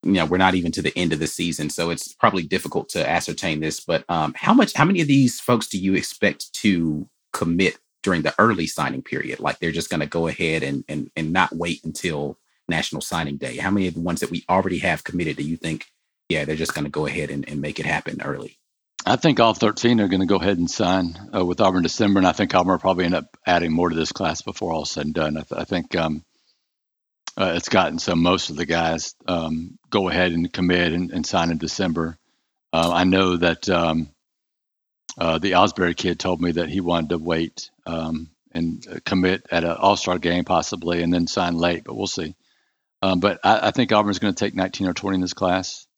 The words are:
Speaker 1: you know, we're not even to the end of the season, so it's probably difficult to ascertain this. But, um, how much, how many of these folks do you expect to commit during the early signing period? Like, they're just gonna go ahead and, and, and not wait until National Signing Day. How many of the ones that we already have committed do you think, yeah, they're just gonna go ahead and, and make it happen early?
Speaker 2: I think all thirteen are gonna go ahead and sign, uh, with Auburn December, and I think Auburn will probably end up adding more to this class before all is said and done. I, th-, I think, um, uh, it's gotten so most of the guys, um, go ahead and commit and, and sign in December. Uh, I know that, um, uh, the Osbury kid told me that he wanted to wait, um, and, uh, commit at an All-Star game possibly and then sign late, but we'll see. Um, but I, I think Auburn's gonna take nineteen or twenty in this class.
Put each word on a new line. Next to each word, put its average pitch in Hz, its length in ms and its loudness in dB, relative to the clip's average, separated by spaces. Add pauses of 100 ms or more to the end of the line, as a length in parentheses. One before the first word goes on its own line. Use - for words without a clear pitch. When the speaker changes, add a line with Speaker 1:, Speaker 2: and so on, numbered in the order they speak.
Speaker 1:
you 87 80 2
know, 87 140 4
we're 85 120 2
not 92 180 6
even 85 180 0
to - 80 -4
the 78 160 -2
end 85 160 0
of 78 60 -2
the 78 80 0
season, 82 420 -4
so 85 200 -2
it's - 240 -8
probably 98 300 2
difficult - 460 -4
to - 200 -2
ascertain 80 500 -2
this. 78 200 -4
But, - 300 -2
um, 78 260 0
how - 180 2
much, 247 200 4
how 143 120 4
many 175 160 2
of 147 60 0
these 135 320 4
folks 120 280 0
do 98 120 -4
you 95 160 2
expect - 600 -2
to 82 520 0 (260)
commit 85 440 0 (260)
during 87 180 2
the 73 160 -2
early 98 300 4
signing - 340 -4
period? - 380 -8
Like, - 200 -4
they're 85 120 -2
just 80 180 -4
gonna 78 160 -2
go 82 220 0
ahead 80 360 -2
and, 71 240 -4
and, 76 280 -6
and 80 180 -4
not 90 220 2
wait 85 280 -4
until 76 540 -4 (300)
National 78 340 -4
Signing 73 360 -4
Day. 65 200 -8
How 95 140 -2
many 98 160 2
of 85 60 -4
the 82 80 -6
ones 85 180 -2
that - 120 -4
we 87 180 -6
already 90 300 2
have 82 240 -2
committed 82 340 -4
do 73 60 -6
you 80 120 -4
think, 78 300 -6 (420)
yeah, 78 160 0
they're 76 120 -2
just 80 200 -4
gonna 73 140 -4
go 76 160 -2
ahead 73 240 -4
and, 71 180 -6
and 73 140 -6
make 73 180 -6
it - 60 -6
happen - 360 -4
early? - 360 -8 (500)
Speaker 2:
I 123 100 2
think 143 220 4
all 113 140 6
thirteen 113 480 2
are 101 60 2
gonna 92 180 2
go 95 120 4
ahead 92 200 2
and 85 120 0
sign, 90 460 0 (180)
uh, 92 120 0
with 87 160 0
Auburn 92 220 4
December, 98 360 2
and 92 80 6
I 87 40 6
think 98 220 0
Auburn 92 200 4
will 87 60 0
probably 92 260 2
end 87 100 2
up - 300 -6
adding 85 260 2
more 87 160 2
to 82 80 0
this 80 160 -2
class 82 300 -4
before 90 320 -6
all 80 100 -4
is - 60 -6
said 73 160 -6
and 76 80 -4
done. 78 240 -2
I, 76 40 -6
th-, - 200 -8
I - 20 -6
think, 87 320 -6
um, 80 300 -2 (1120)
uh, 92 180 0
it's 85 140 -4
gotten 85 300 2
so 87 160 0
most 87 340 2
of 76 60 -10
the 82 100 -4
guys, 82 480 -2 (140)
um, 82 500 -4 (140)
go 95 180 2
ahead 90 220 2
and 85 200 0
commit 87 420 2
and, 87 180 -2
and 87 120 -4
sign 85 280 0
in 80 80 -2
December. 82 580 -4 (560)
Uh, 82 200 2
I 87 100 2
know 92 320 4
that, 85 340 0
um, 82 400 2 (1120)
uh, 82 180 0
the 92 140 0
Osbury 90 440 4
kid 87 220 -2
told 90 240 -2
me 87 120 2
that 82 160 -2
he 92 120 -2
wanted 85 280 0
to 87 100 0
wait, 82 500 -4 (160)
um, 80 440 -6 (240)
and, 82 360 -4
uh, - 160 -12
commit 92 460 2
at 85 140 0
an 85 60 0
All-Star 92 460 2
game 87 280 0
possibly 85 580 0
and 85 100 2
then 87 140 2
sign 87 300 -2
late, 85 260 0
but - 120 -10
we'll 98 120 -4
see. 80 260 -8 (680)
Um, 95 160 2
but 98 240 2
I, 107 240 6
I 98 40 4
think 123 200 2
Auburn's 104 260 4
gonna 101 160 0
take 98 220 -2
nineteen 95 320 -2
or 87 60 0
twenty 95 220 -2
in 92 60 2
this 90 120 -2
class. 92 520 -2 (120)